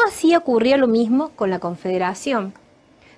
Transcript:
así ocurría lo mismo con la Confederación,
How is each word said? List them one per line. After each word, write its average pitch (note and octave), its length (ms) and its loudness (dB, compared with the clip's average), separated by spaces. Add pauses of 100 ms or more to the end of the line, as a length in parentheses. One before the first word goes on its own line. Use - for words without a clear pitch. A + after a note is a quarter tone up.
así E4+ 280 2
ocurría C4 420 2
lo C4+ 100 2
mismo A#3 480 0
con G3+ 140 -2
la F#3 100 -4
Confederación, F#3 920 -4 (640)